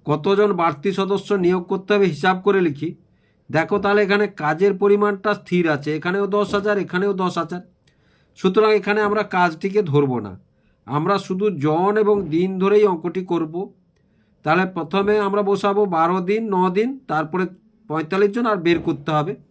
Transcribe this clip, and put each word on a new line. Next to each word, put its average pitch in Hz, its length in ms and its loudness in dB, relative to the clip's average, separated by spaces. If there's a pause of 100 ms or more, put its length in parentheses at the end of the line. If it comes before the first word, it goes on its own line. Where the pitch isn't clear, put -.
কতজন 196 440 2 (100)
বাড়তি 165 300 0 (100)
সদস্য 190 280 -2 (160)
নিয়োগ 175 180 2 (100)
করতে 190 200 -6
হবে 202 220 4
হিসাব 185 220 0 (100)
করে 196 200 4
লিখি। 151 220 -4 (640)
দেখো 160 320 0
তাহলে 208 240 2
এখানে 202 180 2 (180)
কাজের 160 300 2 (100)
পরিমাণটা 202 520 2
স্থির 180 300 -2 (100)
আছে, 143 240 -6
এখানেও 185 280 -2 (100)
দশ 208 200 0
হাজার, 202 280 0
এখানেও 190 280 -2 (100)
দশ 180 180 -2
হাজার। 180 220 -8 (760)
সুতরাং 214 320 2 (100)
এখানে 208 280 0
আমরা 208 140 0 (140)
কাজটিকে 180 440 0 (120)
ধরবো 139 240 2 (100)
না, 98 60 -12 (540)
আমরা 151 280 0 (120)
শুধু 190 200 -2 (180)
জন 170 280 2 (120)
এবং 208 120 4 (180)
দিন 180 160 0 (120)
ধরেই 208 300 6
অঙ্কটি 175 300 -4 (100)
করব। 165 220 -2 (920)
তাহলে 165 200 2 (120)
প্রথমে 196 380 0 (120)
আমরা 202 240 0
বসাবো 202 320 2 (140)
বারো 170 220 2 (100)
দিন, 214 140 0 (120)
ন - 20 2 (200)
দিন, 220 120 0 (220)
তারপরে 156 340 -2 (460)
পঁয়তাল্লিশ 160 460 0
জন, 240 160 -2
আর 202 140 0
বের 170 200 4
করতে 160 300 -4
হবে। 151 160 0 (180)